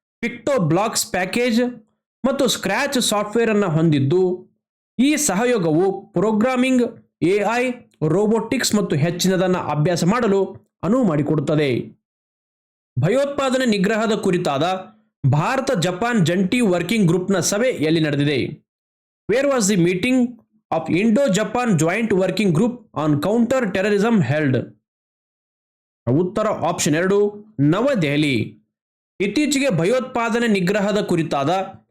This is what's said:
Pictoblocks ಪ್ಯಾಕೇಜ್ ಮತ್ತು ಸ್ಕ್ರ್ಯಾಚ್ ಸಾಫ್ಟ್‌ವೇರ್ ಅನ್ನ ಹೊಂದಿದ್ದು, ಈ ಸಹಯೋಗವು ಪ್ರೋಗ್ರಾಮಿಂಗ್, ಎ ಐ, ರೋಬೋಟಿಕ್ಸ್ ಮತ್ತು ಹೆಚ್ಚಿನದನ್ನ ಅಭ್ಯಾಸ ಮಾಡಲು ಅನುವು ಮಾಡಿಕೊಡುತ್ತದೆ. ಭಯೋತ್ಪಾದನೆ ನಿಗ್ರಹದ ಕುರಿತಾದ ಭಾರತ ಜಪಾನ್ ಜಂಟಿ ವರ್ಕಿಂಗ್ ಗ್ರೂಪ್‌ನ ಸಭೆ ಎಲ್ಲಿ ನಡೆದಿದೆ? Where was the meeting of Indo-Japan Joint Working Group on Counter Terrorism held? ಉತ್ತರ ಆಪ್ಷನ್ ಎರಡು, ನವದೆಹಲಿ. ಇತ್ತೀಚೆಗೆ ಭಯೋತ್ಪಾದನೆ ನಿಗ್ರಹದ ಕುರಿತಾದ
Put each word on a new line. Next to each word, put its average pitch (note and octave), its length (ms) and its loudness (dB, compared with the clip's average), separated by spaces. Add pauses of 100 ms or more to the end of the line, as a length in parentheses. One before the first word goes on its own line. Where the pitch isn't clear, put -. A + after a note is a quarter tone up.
(240)
Pictoblocks A3+ 880 -2
ಪ್ಯಾಕೇಜ್ A3+ 520 0 (640)
ಮತ್ತು C4+ 220 0
ಸ್ಕ್ರ್ಯಾಚ್ B3+ 520 -2
ಸಾಫ್ಟ್‌ವೇರ್ G#3+ 500 0
ಅನ್ನ G#3 140 2
ಹೊಂದಿದ್ದು, E3 840 2 (500)
ಈ C#4+ 180 2
ಸಹಯೋಗವು F#3+ 920 0
ಪ್ರೋಗ್ರಾಮಿಂಗ್, B3 760 2 (400)
ಎ F#3+ 180 2 (140)
ಐ, B3 160 -2 (380)
ರೋಬೋಟಿಕ್ಸ್ G#3+ 640 0
ಮತ್ತು G3 220 0
ಹೆಚ್ಚಿನದನ್ನ F3+ 600 0
ಅಭ್ಯಾಸ E3 480 -2
ಮಾಡಲು G3 520 0 (260)
ಅನುವು A#3+ 220 2
ಮಾಡಿಕೊಡುತ್ತದೆ. D3+ 760 0 (1200)
ಭಯೋತ್ಪಾದನೆ C4 680 0
ನಿಗ್ರಹದ G#3+ 460 0
ಕುರಿತಾದ F3 800 -2 (320)
ಭಾರತ A3 440 2 (100)
ಜಪಾನ್ F3+ 460 0
ಜಂಟಿ F#3 340 0
ವರ್ಕಿಂಗ್ F#3 460 2
ಗ್ರೂಪ್‌ನ F3+ 320 2
ಸಭೆ G#3 300 0
ಎಲ್ಲಿ D#3+ 320 0
ನಡೆದಿದೆ? C#3+ 460 0 (840)
Where C4+ 220 2
was G#3+ 220 0
the E3+ 100 2
meeting A#3+ 420 0 (460)
of D#3+ 280 -2
Indo-Japan A3 800 0
Joint F#3+ 320 0
Working F#3 400 0
Group G#3+ 220 0 (320)
on D3 180 0
Counter A3+ 400 0
Terrorism G#3 560 0
held? C3+ 440 0 (1500)
ಉತ್ತರ F3+ 360 0
ಆಪ್ಷನ್ E3 480 -2
ಎರಡು, G3+ 500 0 (160)
ನವದೆಹಲಿ. D3+ 1040 0 (560)
ಇತ್ತೀಚೆಗೆ C4+ 500 -2
ಭಯೋತ್ಪಾದನೆ A#3 760 -2
ನಿಗ್ರಹದ G3+ 540 0
ಕುರಿತಾದ D#3+ 500 -2 (400)